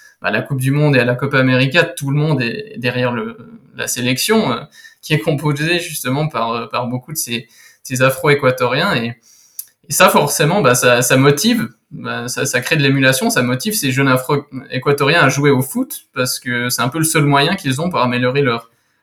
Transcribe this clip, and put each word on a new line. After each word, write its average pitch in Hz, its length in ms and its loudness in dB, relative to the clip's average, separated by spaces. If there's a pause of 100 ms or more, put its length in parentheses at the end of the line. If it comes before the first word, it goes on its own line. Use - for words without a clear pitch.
(220)
bah, 98 100 -2
la 110 100 -2
Coupe 135 180 -6
du 131 120 0
Monde 147 240 2
et 127 40 6
à 120 60 2
la 120 100 0
Copa 131 240 -2
América, 131 440 2
tout 143 260 -4
le 139 80 0
monde 151 240 0
est - 360 -6
derrière 123 360 -2
le, 113 240 -8 (380)
la 120 120 -8
sélection, 131 640 0
euh, 113 60 -2 (440)
qui - 120 -4
est 147 60 2
composée 151 600 -2
justement 151 480 -4
par, 113 240 -4
euh, 117 160 -6
par 117 200 -4
beaucoup 127 260 -8
de 147 40 -6
ces, 120 300 -6 (360)
ces 131 180 -4
Afro-Équatoriens 131 920 2
et, 120 220 -4 (720)
et 151 60 -8
ça, 185 160 4
forcément, 156 520 2
bah, 123 140 4
ça, 123 260 4
ça 131 140 2
motive, 139 540 4 (200)
bah, 120 380 -10
ça, 127 180 -4
ça 123 140 -2
crée 160 160 -2
de 147 80 2
l'émulation, 135 460 2
ça 135 120 0
motive 127 320 -2
ces 143 180 -2
jeunes 135 180 2
Afro-Équatoriens 131 1120 0
à 135 80 4
jouer 143 220 2
au 127 100 4
foot - 400 -6 (120)
parce 127 240 -2
que 123 320 -4
c'est - 120 -4
un 120 80 0
peu 165 100 -4
le 156 60 2
seul 160 180 2
moyen 143 320 2
qu'ils 135 240 -4
ont 180 100 -2
pour 139 100 -2
améliorer 127 420 0
leur, 117 280 -2 (340)